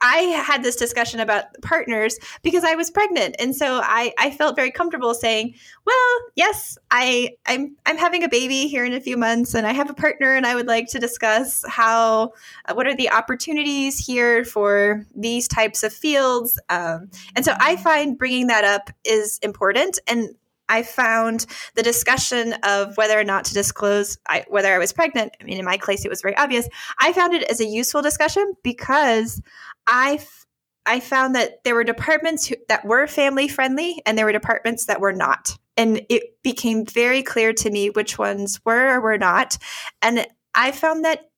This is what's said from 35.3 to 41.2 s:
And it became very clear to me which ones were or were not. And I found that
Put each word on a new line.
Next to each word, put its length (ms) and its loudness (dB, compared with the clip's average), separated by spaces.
And 320 2
it 320 -2
became 420 -2
very 380 2
clear 320 0
to 160 -2
me 180 0
which 300 -4
ones 480 -4
were 300 4
or 40 2
were 160 2
not. 400 2
And 240 2
I 180 2
found 340 0
that 180 -2